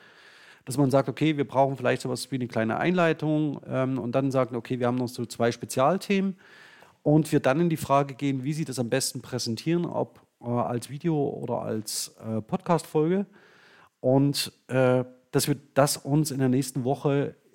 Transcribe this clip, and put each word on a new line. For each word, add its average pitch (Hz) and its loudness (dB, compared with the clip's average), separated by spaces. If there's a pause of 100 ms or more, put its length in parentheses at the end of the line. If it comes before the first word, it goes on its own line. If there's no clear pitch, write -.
(680)
dass 123 -4
man 139 4
sagt, 135 4
okay, 147 0
wir 139 -2
brauchen 135 2
vielleicht 123 -2
sowas 127 -6
wie 135 -4
eine 123 -2
kleine 113 0
Einleitung, 156 0
ähm, 131 -2
und 120 -4
dann 135 2
sagt, 127 0
okay, 123 -6
wir 120 0
haben 123 0
noch 127 -2
so 120 -6
zwei 117 0
Spezialthemen 185 0 (680)
und 151 4
wir 147 4
dann 135 2
in 175 2
die 160 0
Frage 143 2
gehen, 135 -4
wie 151 -4
Sie 156 -4
das 131 -8
am 117 -2
besten 131 -2
präsentieren, 131 -2
ob, - -6 (220)
äh, 120 -8
als 120 -2
Video 147 -2
oder 123 -6
als, 110 -6
äh, 110 -4
Podcast-Folge 170 0 (760)
und, 135 2 (140)
äh, 127 4 (260)
dass 139 0
wir 143 0 (160)
das 143 4
uns 147 0
in 131 -6
der 131 2
nächsten 131 0
Woche, 139 -2 (200)